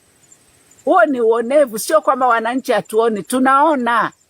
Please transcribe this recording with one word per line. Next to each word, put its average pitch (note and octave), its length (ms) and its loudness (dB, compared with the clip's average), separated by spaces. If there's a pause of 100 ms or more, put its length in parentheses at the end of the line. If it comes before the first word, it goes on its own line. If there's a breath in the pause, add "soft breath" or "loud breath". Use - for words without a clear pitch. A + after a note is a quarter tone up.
(840)
Huo E4+ 200 2
ni C4 160 -2
uonevu, A#3 580 0
sio D#4 220 0
kwamba C4+ 260 0
wananchi A#3 440 -2
hatuoni, G#3+ 520 -2
tunaona, C4 880 0 (180)